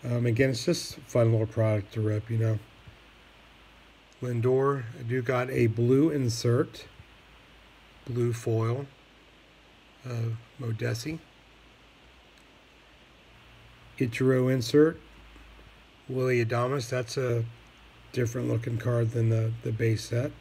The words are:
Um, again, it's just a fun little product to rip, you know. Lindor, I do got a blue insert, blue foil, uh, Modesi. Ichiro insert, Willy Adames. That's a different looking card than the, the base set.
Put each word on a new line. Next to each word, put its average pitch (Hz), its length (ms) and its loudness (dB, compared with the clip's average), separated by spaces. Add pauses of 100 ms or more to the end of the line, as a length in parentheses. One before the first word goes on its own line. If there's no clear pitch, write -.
Um, 120 220 -2
again, 123 240 4
it's 120 160 -4
just - 320 -2
a - 40 -18
fun 117 300 2
little 110 140 2
product 107 480 0
to 110 80 -4
rip, 107 300 0
you 113 80 0
know. 110 180 2 (1600)
Lindor, 127 640 2 (160)
I 127 40 -10
do 123 180 -2
got 127 300 -2
a 127 160 4
blue 123 420 4
insert, 123 760 0 (1200)
blue 120 260 -2
foil, 117 540 -2 (1200)
uh, 117 220 -4 (280)
Modesi. 120 600 -6 (2750)
Ichiro 127 520 2
insert, 147 480 4 (1080)
Willy 127 340 2
Adames. 123 460 -2
That's 123 260 -4
a 120 300 0 (640)
different 120 360 -2
looking 117 320 -2
card 117 320 0
than 113 180 2
the, 113 220 2 (100)
the 120 100 -6
base 113 340 0
set. 123 360 -4